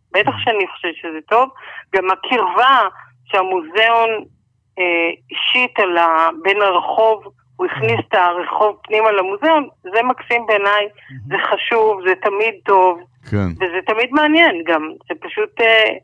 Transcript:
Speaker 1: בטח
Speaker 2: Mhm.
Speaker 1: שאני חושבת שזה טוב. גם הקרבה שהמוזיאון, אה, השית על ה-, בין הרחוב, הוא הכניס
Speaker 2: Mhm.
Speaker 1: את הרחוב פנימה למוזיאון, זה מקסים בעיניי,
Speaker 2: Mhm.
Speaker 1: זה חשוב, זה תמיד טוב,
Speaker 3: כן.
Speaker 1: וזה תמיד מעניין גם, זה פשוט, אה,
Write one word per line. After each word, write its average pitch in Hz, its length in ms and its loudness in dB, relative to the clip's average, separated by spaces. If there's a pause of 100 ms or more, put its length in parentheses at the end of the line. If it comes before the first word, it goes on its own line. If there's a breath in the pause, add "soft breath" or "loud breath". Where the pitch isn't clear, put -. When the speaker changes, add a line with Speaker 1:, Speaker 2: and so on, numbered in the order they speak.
(120)
Speaker 1:
בטח 214 200 0
Speaker 2:
Mhm. 202 120 -8
Speaker 1:
שאני 208 220 -2
חושבת 170 300 -10
שזה 160 220 -12 (100)
טוב. 254 200 2 (480 loud breath)
גם 185 140 0
הקרבה 220 680 2 (460 loud breath)
שהמוזיאון, 196 840 0 (680)
אה, 170 320 -2 (220)
השית 247 480 -2
על 180 180 0
ה-, 165 300 4 (140)
בין 196 200 0
הרחוב, 220 600 0 (340)
הוא 180 100 -2
הכניס 220 340 -2
Speaker 2:
Mhm. - 80 -6
Speaker 1:
את - 60 -2
הרחוב 180 680 0
פנימה 214 300 2
למוזיאון, 202 560 0 (140)
זה 208 200 0
מקסים 240 440 -2
בעיניי, 208 420 2
Speaker 2:
Mhm. - 260 -20 (140)
Speaker 1:
זה 185 80 -4 (140)
חשוב, 220 560 0
זה 185 80 2
תמיד 208 400 -2 (100)
טוב, 185 340 4 (320)
Speaker 3:
כן. 101 180 -2 (120)
Speaker 1:
וזה 180 260 -2
תמיד 233 260 0
מעניין 302 540 2
גם, 160 160 0 (260)
זה 170 120 -10
פשוט, - 400 -6
אה, 226 240 4 (200)